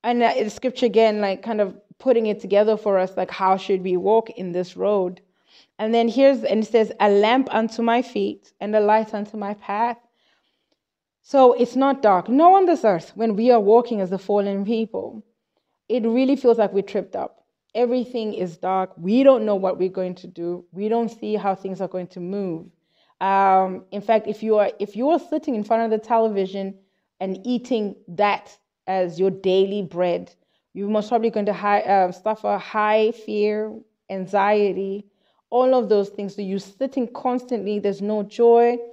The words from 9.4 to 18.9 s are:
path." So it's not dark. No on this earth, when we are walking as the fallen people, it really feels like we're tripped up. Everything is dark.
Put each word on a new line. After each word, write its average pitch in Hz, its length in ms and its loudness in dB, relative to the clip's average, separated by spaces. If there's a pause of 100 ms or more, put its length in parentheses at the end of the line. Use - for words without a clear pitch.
path." 214 440 -4 (1200)
So 262 300 6
it's 240 240 0
not 269 260 0
dark. 196 280 2
No 320 260 6
on 392 100 4
this 339 200 0
earth, 180 300 0
when 226 200 -2
we 226 160 4
are 233 80 6
walking 226 400 2
as 185 120 -4
the 190 60 -4
fallen 202 460 -2
people, 220 600 -6 (640)
it 233 160 -2
really 254 320 2
feels 240 200 2
like 208 140 0
we're 196 120 0
tripped 196 340 -6
up. - 260 -10 (320)
Everything 240 580 -2
is 180 240 -6
dark. 185 400 -2